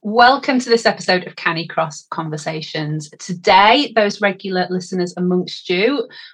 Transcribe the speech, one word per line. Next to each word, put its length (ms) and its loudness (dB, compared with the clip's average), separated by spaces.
Welcome 560 4
to 100 -4
this 160 2
episode 400 0
of 100 -16
Canicross 760 -6
Conversations. 1000 -8
Today, 760 4
those 260 0
regular 480 -2
listeners 480 -4
amongst 520 -2
you 380 0